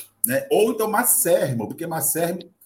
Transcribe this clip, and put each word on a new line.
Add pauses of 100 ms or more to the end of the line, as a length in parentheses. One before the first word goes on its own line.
(260)
né?
Ou
então
macérrimo,
porque
macérrimo (160)